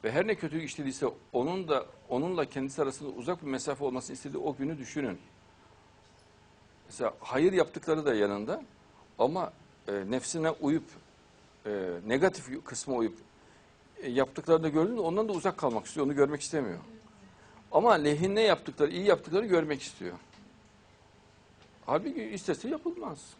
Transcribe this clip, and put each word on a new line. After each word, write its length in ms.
ve 60
her 140
ne 80
kötülük 340
işlediyse 380
onun 360
da, 180
onunla 360
kendisi 380
arasında 280
uzak 320
bir 40
mesafe 380
olmasını 300
istediği 240
o 180
günü 220
düşünün. 400
Mesela 340
hayır 320
yaptıkları 540
da 80
yanında 480
ama, 340
e, 40
nefsine 420
uyup, 340
e, 240
negatif 580
kısma 300
uyup, 240
e, 80
yaptıklarını 520
da 60
gördüğünde 320
ondan 280
da 40
uzak 260
kalmak 280
istiyor, 200
onu 80
görmek 260
istemiyor. 380
Ama 200
lehine 480
yaptıkları, 500
iyi 140
yaptıkları 420
görmek 360
istiyor. 320
Halbuki 360
istese 460
yapılmaz. 500